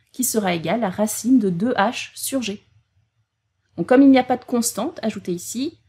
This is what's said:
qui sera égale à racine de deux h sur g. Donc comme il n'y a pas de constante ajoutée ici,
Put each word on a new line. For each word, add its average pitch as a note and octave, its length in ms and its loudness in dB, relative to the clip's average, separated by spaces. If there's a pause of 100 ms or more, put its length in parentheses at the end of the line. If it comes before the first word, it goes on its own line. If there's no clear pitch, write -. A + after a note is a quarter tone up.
(120)
qui B3+ 120 -6
sera G3 300 -2
égale E3+ 300 -4
à F#3+ 60 -2
racine A3 480 0
de G#3 100 2
deux F#3 240 -2
h A3 420 -2
sur - 280 -6
g. G#3 200 -8 (1120)
Donc E3+ 100 -4
comme C4 160 8
il C#4 80 10
n'y C4 80 8
a B3 60 2
pas B3+ 120 -2
de - 80 -12
constante A#3+ 580 -4
ajoutée G#3 300 -6
ici, A#3+ 460 -8 (100)